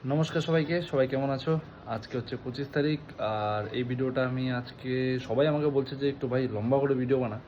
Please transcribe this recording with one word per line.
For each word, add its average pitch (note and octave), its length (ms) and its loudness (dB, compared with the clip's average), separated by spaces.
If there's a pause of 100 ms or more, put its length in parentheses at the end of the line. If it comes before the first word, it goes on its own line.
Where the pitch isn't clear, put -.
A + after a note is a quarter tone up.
(120)
নমস্কার D#3 360 2
সবাইকে, D#3+ 280 2 (160)
সবাই C3+ 200 4
কেমন C3+ 260 0
আছো? D#3+ 160 0 (420)
আজকে - 240 -8
হচ্ছে B2 240 -6
পঁচিশ C3+ 320 -6
তারিখ, D3+ 240 2 (340)
আর G#2+ 280 0 (160)
এই B2+ 120 0
ভিডিওটা C3 400 0
আমি B2+ 140 -2 (160)
আজকে, B2+ 320 -8 (360)
সবাই B2+ 240 4
আমাকে D3 160 2 (100)
বলছে C3+ 240 0
যে C#3+ 120 0
একটু C3+ 180 -4
ভাই C3 100 4 (140)
লম্বা A#2 280 4
করে C#3 180 2
ভিডিও B2+ 220 4
বানা G#2+ 240 -4